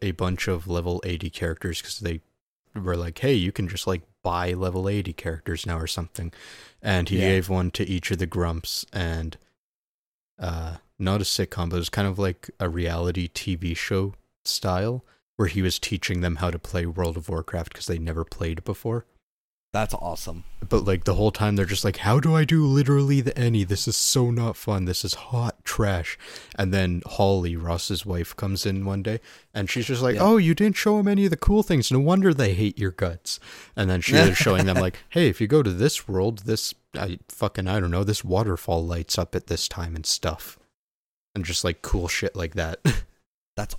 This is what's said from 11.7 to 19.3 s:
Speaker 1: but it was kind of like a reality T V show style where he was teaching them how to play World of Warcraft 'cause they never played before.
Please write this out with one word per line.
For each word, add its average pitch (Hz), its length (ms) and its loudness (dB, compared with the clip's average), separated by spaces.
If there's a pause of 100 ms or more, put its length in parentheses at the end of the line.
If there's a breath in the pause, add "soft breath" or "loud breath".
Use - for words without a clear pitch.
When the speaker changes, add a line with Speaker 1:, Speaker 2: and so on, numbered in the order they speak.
Speaker 1:
but 90 60 0
it 87 40 0
was 82 80 -4
kind 101 200 0
of 95 100 -2
like 95 320 -4 (100)
a 95 80 0
reality 85 600 -2
T - 260 -6
V 85 200 -4
show 98 400 -2 (300)
style 104 600 -2 (320)
where 101 120 2
he 92 140 0
was 90 160 2
teaching 90 420 -4
them 87 160 0
how 87 140 0
to 85 80 -4
play 87 280 -4
World 85 300 -2
of 80 120 -8
Warcraft 85 460 -6
'cause - 120 -12
they 85 120 -2
never 82 260 -4
played 82 400 -6
before. 113 400 -4 (680)